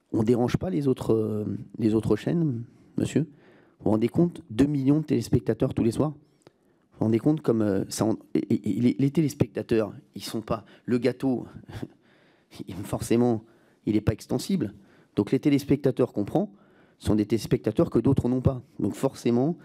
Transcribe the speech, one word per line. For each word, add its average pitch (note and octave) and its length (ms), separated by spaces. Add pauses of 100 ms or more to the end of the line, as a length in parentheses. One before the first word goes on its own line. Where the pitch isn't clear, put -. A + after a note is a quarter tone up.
(120)
on A2 100
dérange A#2+ 340
pas F#3 140
les D3 180
autres, B2 240
euh, G#2+ 320 (340)
les A2 160
autres A2 220
chaînes, D3 460 (340)
monsieur ? - 260 (560)
Vous - 60
vous G2 60
rendez A2+ 180
compte, E3+ 400
deux A2 160
millions C#3+ 360
de D#3 40
téléspectateurs A#2+ 680
tous A2 100
les A#2 60
soirs ? C#3 220
Vous - 880
vous A2 40
rendez A2 140
compte D3+ 240
comme, A2+ 180
euh, G2+ 300
ça - 160
en, A2 100 (160)
et, - 60
et, - 400
et - 20
les, A#2+ 180
les C#3 120
téléspectateurs, A2+ 800 (220)
ils G2+ 100
sont A2+ 160
pas, G#2+ 240 (220)
le A#2 100
gâteau, B2 500 (600)
<laughs> - 760
forcément, A#2 600 (400)
il G#2 100
n'est G#2+ 60
pas A2 140
extensible. B2+ 580 (420)
Donc G#2 160
les C3+ 100
téléspectateurs C#3 760
qu'on G#2 100
prend E3+ 300 (440)
sont G#2 180
des G#2 100
téléspectateurs A#2 640
que - 80
d'autres B2 320
n'ont B2+ 100
pas. B2+ 220 (160)
Donc G2+ 160
forcément, C3 720